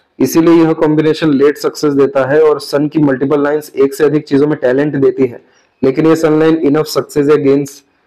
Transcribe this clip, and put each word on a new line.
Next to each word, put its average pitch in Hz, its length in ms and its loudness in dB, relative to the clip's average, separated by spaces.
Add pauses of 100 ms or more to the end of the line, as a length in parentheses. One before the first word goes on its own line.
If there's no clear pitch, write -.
(180)
इसीलिए 165 380 2
यह 160 180 4
combination 156 580 0
late 139 260 0
success 151 360 -4
देता 135 320 0
है। 151 160 2
और 151 180 2
sun 147 280 -4
की 156 120 -4
multiple 139 420 0
lines 147 340 -4
एक 139 180 0
से 156 100 0
अधिक 147 240 0
चीजों 143 180 2
में 151 120 -2
talent 139 380 -2
देती 135 300 0
है, 117 160 -12 (400)
लेकिन 135 240 0
ये 160 100 4
sun 156 240 0
line 160 260 2
enough 147 220 0
सक्सेस 143 420 -4
या 151 80 4
गेन्स 139 440 -2 (240)